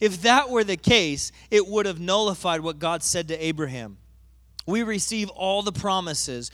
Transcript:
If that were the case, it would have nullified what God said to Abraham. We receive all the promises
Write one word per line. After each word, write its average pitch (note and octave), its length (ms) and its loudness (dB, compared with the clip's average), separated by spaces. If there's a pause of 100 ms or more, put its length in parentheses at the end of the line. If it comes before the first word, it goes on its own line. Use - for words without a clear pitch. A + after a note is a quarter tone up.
If F#3 220 2
that B3+ 260 6
were A#3+ 140 2
the G3 120 -2
case, D#3+ 560 2 (200)
it G3+ 160 4
would G#3 180 0
have F3+ 140 -4
nullified F3+ 640 0
what D#3 180 -6
God E3 240 -2
said E3+ 240 -2
to D#3+ 180 -6
Abraham. C3 540 -6 (680)
We G#3+ 160 0
receive G#3+ 480 -4
all F#3+ 320 -2
the G3+ 100 -4
promises D#3+ 840 -4